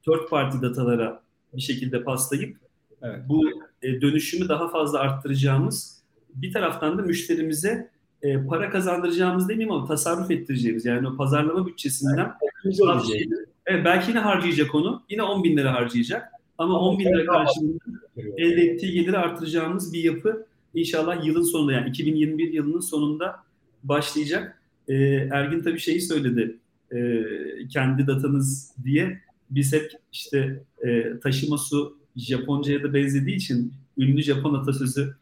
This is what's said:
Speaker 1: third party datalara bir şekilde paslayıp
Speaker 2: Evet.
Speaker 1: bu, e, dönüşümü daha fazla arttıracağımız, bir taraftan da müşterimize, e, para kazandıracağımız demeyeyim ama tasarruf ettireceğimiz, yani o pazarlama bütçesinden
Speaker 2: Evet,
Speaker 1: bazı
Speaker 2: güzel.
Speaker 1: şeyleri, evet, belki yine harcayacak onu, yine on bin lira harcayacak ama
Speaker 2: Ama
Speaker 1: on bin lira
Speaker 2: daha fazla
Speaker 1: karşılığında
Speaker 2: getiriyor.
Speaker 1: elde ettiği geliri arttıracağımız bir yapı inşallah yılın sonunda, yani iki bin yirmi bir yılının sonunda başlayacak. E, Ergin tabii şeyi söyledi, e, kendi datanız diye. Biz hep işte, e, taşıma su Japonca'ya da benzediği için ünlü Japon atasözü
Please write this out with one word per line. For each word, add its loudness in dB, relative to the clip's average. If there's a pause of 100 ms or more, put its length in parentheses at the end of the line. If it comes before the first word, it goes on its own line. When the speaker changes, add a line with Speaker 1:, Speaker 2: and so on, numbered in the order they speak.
Speaker 1:
third 2
party 0
datalara 0 (340)
bir -6
şekilde -4
paslayıp -4 (440)
Speaker 2:
Evet. -10 (100)
Speaker 1:
bu, 4 (400)
e, -2
dönüşümü 0
daha 0
fazla 0
arttıracağımız, 0 (300)
bir -8
taraftan -2
da -2
müşterimize, -2 (320)
e, 0
para -2
kazandıracağımız 0
demeyeyim -2
ama -4
tasarruf -2
ettireceğimiz, -2
yani 0
o -6
pazarlama 2
bütçesinden -2 (480)
Speaker 2:
Evet, 0
Speaker 1:
bazı 2
Speaker 2:
güzel. 0
Speaker 1:
şeyleri, -4 (200)
evet, 2
belki 4
yine 2
harcayacak 2
onu, 0
yine -2
on 0
bin 4
lira 4
harcayacak 0 (340)
ama 2
Speaker 2:
Ama 2 (100)
Speaker 1:
on 2
bin 0
lira 4
Speaker 2:
daha 4
fazla 4
Speaker 1:
karşılığında 0 (380)
Speaker 2:
getiriyor. -10
Speaker 1:
elde 4
ettiği 2
geliri 2
arttıracağımız -2
bir -4
yapı 0 (280)
inşallah -2
yılın 2
sonunda, 2
yani 0
iki -4
bin 2
yirmi 2
bir 0
yılının 0
sonunda -2 (480)
başlayacak. -2 (260)
E, -2 (380)
Ergin 0
tabii -2
şeyi 0
söyledi, 0 (340)
e, -6 (760)
kendi 2
datanız 0 (100)
diye. 0 (300)
Biz 2
hep 0 (200)
işte, -4 (220)
e, 0
taşıma 0
su -4 (180)
Japonca'ya -2
da -2
benzediği 2
için -2 (240)
ünlü 4
Japon 0
atasözü -2